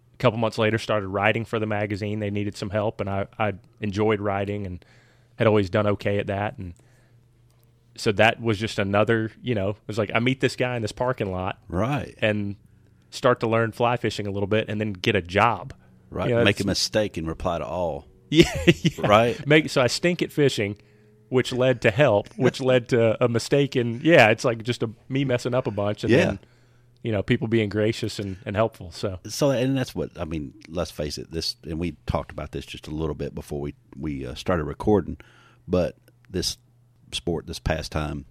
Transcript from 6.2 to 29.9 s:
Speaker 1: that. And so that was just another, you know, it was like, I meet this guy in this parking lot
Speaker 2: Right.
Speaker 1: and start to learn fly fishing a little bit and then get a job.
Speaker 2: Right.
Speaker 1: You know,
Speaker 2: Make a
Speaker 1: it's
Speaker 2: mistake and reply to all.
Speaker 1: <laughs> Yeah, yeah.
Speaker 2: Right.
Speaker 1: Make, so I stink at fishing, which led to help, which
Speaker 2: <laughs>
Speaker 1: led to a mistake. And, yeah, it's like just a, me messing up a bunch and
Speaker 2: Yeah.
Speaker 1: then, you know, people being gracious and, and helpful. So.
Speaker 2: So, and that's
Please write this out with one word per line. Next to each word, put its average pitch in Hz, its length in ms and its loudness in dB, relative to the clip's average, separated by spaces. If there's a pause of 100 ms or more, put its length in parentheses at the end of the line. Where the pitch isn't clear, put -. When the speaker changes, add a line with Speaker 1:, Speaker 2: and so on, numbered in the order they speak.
Speaker 1:
that. 101 320 -4
And 90 160 -10 (1200)
so 113 160 0
that 107 280 4
was 113 180 0
just 110 200 -4
another, 107 540 2 (100)
you 120 120 -4
know, 98 160 0
it 107 60 -6 (100)
was 104 100 -8
like, 107 180 0
I 117 60 2
meet 127 200 2
this 127 160 0
guy 123 200 -2
in 113 60 -4
this 104 100 -4
parking 123 400 -2
lot 92 260 -4 (100)
Speaker 2:
Right. 110 500 -2
Speaker 1:
and 104 380 0 (540)
start 123 300 2
to 120 80 0
learn 113 240 2
fly 120 240 0
fishing 107 300 -4
a 101 40 -4
little 101 160 -2
bit 107 220 0
and 107 120 -6
then 107 120 -2
get 104 240 0
a 90 60 2
job. 101 500 0 (380)
Speaker 2:
Right. - 180 -4
Speaker 1:
You 123 80 0
know, 117 80 4
Speaker 2:
Make 101 140 4
a - 20 -2
Speaker 1:
it's 101 60 -2
Speaker 2:
mistake 101 500 -2
and 82 100 -6
reply 85 320 -4
to 69 80 -6
all. 78 400 -4 (100)
Speaker 1:
<laughs> - 160 -20
Yeah, 151 120 8 (220)
yeah. - 400 2
Speaker 2:
Right. 113 400 6
Speaker 1:
Make, 151 240 4
so 143 120 2
I 120 60 4
stink 175 340 0
at - 80 -2
fishing, 113 460 0 (540)
which 127 220 2
led 123 300 2
to 117 80 6
help, 110 460 4
which 123 240 2
Speaker 2:
<laughs> - 20 -4
Speaker 1:
led 127 280 2
to 117 340 4
a 120 40 4
mistake. 139 460 2
And, 120 280 -2
yeah, 151 260 8
it's 113 160 2
like 117 180 0
just 120 200 -4
a, 113 80 -2 (180)
me 135 160 -2
messing 123 300 -2
up 131 120 0
a 120 60 -2
bunch 101 320 -2
and 110 80 2
Speaker 2:
Yeah. 170 140 4
Speaker 1:
then, 101 120 -4 (640)
you 120 100 -4
know, 98 120 0
people 120 240 0
being 110 220 2
gracious 107 500 -2
and, 98 160 -6 (100)
and 104 80 -6
helpful. 98 380 -2
So. 92 340 -6
Speaker 2:
So, 139 240 0
and 131 260 0
that's 127 200 -4